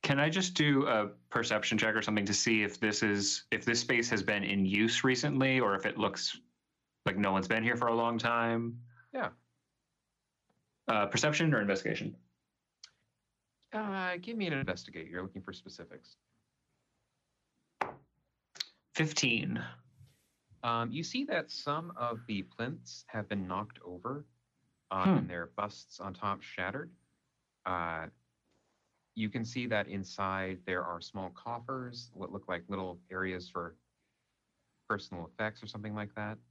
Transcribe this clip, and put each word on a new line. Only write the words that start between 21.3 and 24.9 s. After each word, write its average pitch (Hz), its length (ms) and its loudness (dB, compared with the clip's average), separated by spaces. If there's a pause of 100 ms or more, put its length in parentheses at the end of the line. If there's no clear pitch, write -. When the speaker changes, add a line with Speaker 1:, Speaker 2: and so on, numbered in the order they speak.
Speaker 2:
some 165 460 -4
of 120 300 -2
the 101 160 -2
plinths - 640 -8
have 107 220 -6
been 101 180 -2
knocked 98 400 -4
over, 113 400 -8 (640)